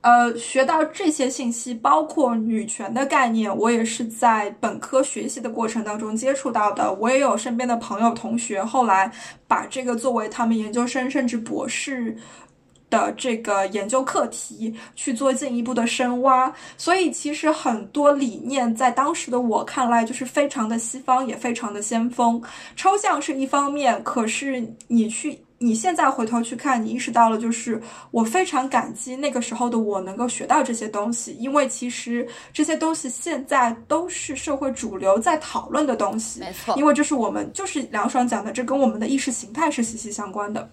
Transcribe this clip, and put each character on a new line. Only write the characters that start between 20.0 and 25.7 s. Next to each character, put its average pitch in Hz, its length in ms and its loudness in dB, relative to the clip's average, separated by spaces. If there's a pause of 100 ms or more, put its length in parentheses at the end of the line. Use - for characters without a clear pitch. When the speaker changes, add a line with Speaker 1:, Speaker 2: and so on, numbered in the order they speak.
Speaker 1:
就 226 80 -6
是 262 120 -6
非 285 220 0
常 233 220 -2
的 226 80 -2
西 240 220 -6
方， 262 260 2
也 220 100 -4
非 240 180 -4
常 214 200 -6
的 208 80 -6
先 226 280 -2
锋。 233 320 2 (340)
抽 381 220 4
象 403 220 0
是 302 160 -4
一 269 120 -2
方 285 240 2
面， 262 320 2
可 226 220 0
是 247 480 -4 (140)
你 226 220 4
去， - 340 -8 (140)
你 226 180 2